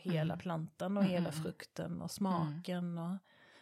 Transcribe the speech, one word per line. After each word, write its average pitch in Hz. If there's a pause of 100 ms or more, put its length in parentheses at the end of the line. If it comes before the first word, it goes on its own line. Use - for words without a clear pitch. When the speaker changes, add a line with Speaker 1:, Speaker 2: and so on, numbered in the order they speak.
Speaker 1:
hela 160
Speaker 2:
Mm. 170
Speaker 1:
plantan 180
och 196
Speaker 2:
Mm, 185
Speaker 1:
hela 170
Speaker 2:
mm, 147
mm. 160
Speaker 1:
frukten -
och 175
Speaker 2:
Mm. 175
Speaker 1:
smaken 175
och 170 (440)